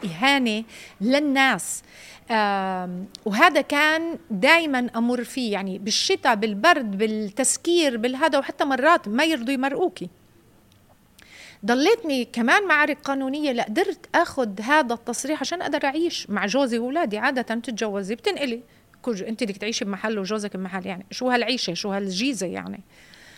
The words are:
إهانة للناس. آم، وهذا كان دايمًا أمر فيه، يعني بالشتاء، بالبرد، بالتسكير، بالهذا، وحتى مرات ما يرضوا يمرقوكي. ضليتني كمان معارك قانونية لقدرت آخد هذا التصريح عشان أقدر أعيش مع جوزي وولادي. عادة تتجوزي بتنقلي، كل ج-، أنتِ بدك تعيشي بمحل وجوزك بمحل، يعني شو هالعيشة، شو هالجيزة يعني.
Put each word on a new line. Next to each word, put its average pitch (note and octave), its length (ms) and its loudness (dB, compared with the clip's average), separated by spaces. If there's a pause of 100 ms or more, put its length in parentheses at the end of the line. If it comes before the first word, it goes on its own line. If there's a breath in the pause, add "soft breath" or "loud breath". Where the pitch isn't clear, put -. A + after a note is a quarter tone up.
إهانة A3+ 600 2 (360 loud breath)
للناس. C4+ 840 2 (480 loud breath)
آم، F#3+ 760 0 (180)
وهذا C#4+ 360 4
كان D4+ 580 0 (120)
دايمًا C4 680 2
أمر A#3+ 280 0
فيه، A#3 280 -4
يعني F#3+ 260 -4
بالشتاء، A#3+ 560 2
بالبرد، G#3+ 640 2
بالتسكير، A#3 960 0
بالهذا، C4 420 2
وحتى D#4 260 -2
مرات C#4+ 440 4
ما A#3+ 160 2
يرضوا C#4 300 0
يمرقوكي. C#4 540 -2 (1600 loud breath)
ضليتني C#4 580 2
كمان D4+ 420 2
معارك D4+ 380 2
قانونية C4+ 480 -2
لقدرت A#3+ 600 -2
آخد B3 460 0
هذا B3+ 340 2
التصريح C4 460 -4
عشان E4+ 220 -4
أقدر D4 220 -2
أعيش D#4 460 -2
مع G3+ 160 0
جوزي A#3 320 2
وولادي. B3 400 -2
عادة B3 240 0
تتجوزي G#3+ 720 -4
بتنقلي، B3+ 460 -4 (420 soft breath)
كل A#3+ 120 -4
ج-، F#3 80 -8
أنتِ A3 220 -4
بدك G3 120 -6
تعيشي A3 280 -4
بمحل G3+ 340 -4
وجوزك G3+ 380 -4
بمحل، F#3 300 -8
يعني F#3+ 240 -10
شو B3+ 200 -2
هالعيشة، A#3 440 0
شو G3 180 -4
هالجيزة G3 540 -2
يعني. F#3 340 -8 (580 loud breath)